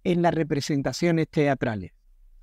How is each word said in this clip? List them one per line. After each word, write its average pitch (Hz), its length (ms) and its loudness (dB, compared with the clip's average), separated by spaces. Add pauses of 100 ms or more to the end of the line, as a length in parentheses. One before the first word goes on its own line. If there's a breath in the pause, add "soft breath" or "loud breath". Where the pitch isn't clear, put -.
en 175 160 2
las 170 120 2
representaciones 151 960 0
teatrales? 127 640 0 (520)